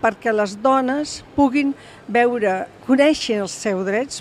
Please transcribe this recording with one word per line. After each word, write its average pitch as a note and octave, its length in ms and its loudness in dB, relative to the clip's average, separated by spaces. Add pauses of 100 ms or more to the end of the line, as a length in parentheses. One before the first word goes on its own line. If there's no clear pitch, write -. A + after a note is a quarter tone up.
perquè A3+ 320 0
les G#3 240 -2
dones C4 640 0 (100)
puguin C#4 400 2 (400)
veure, A3 540 0 (180)
conèixer C4+ 560 2
els G3 160 -6
seus F#3+ 320 -4
drets, A#3 340 -4